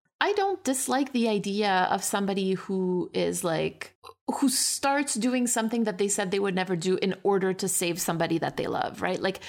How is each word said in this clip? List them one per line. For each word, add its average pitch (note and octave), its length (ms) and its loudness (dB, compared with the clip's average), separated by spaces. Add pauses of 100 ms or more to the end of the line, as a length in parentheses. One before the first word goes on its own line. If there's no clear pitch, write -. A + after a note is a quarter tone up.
(200)
I F#4 140 4
don't G4 280 0
dislike C4 500 0
the A#3 160 2
idea G3+ 600 2
of G3 140 0
somebody G3 480 0
who F#3 640 -2
is, F3 300 0
like, D#3 500 -2 (460)
who C#4 80 4
starts C#4 680 0
doing B3 320 0
something A3+ 380 0
that G3+ 140 -2
they G3+ 100 2
said G3 220 -2
they G3 80 0
would G3 160 0
never F#3 220 0
do F#3 200 2
in F#3+ 260 0
order F#3+ 300 4
to F#3+ 160 -4
save F3 320 0
somebody E3 380 0
that C#3 180 -2
they - 100 -2
love, - 360 -4
right? F3+ 180 -2
Like, F#3+ 280 -2